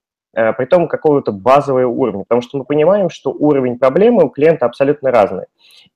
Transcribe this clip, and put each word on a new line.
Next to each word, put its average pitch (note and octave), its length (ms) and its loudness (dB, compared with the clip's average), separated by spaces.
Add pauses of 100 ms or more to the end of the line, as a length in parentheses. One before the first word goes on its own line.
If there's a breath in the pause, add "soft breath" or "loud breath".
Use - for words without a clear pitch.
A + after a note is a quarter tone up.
(360)
Э, A2 160 0
притом D#3+ 360 0
какого-то C#3 440 -2
базового B2+ 540 0
уровня, A#2 380 -4
потому A#2+ 180 -2
что C#3 160 -10
мы C3 60 -8
понимаем, F3 440 0
что - 220 -8
уровень C3+ 480 0
проблемы F3+ 460 2
у C3 40 -2
клиента D3 380 0
абсолютно C#3 440 -2
разный. F#2+ 340 0 (520 soft breath)